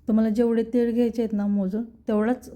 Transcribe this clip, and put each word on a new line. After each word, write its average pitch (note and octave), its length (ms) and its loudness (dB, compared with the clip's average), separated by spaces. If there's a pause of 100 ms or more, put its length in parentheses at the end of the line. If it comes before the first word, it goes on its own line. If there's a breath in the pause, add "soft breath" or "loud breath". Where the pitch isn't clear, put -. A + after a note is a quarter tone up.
तुम्हाला A3 220 2
जेवढे A3+ 340 2
तीळ A#3+ 280 0
घ्यायचे A#3 300 0
आहेत A3 120 -2
ना G3+ 140 -2
मोजून, G3+ 360 -2
तेवढाच A3+ 720 -2